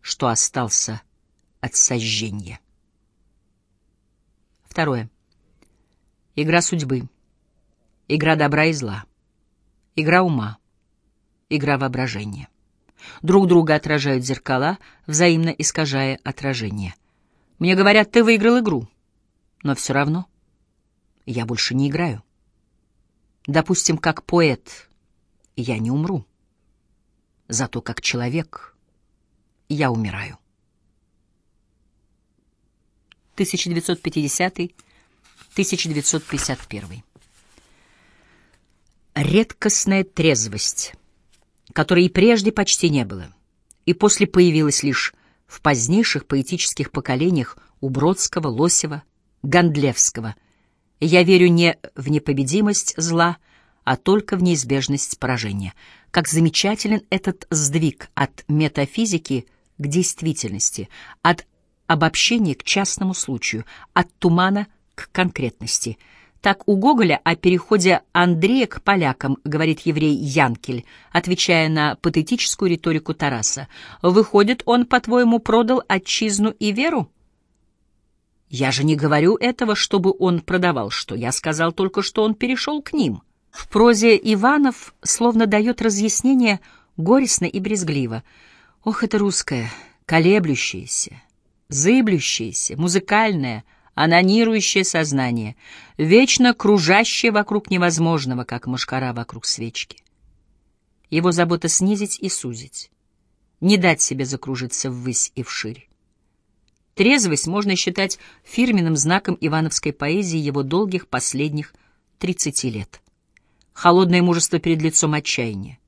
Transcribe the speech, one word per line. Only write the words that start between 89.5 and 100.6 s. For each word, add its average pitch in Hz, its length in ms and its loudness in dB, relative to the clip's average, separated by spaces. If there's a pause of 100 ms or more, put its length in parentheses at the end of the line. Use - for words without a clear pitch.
колеблющееся, 165 1160 0 (480)
зыблющееся, 165 1080 0
музыкальное, 175 880 -2 (300)
анонирующее 190 920 2
сознание, 127 720 -2 (400)
вечно 240 560 6
кружащее 208 800 2
вокруг 208 380 -2
невозможного, 160 720 0
как - 220 -10
мошкара 127 480 -4
вокруг 117 320 -10
свечки. - 580 -8 (1040)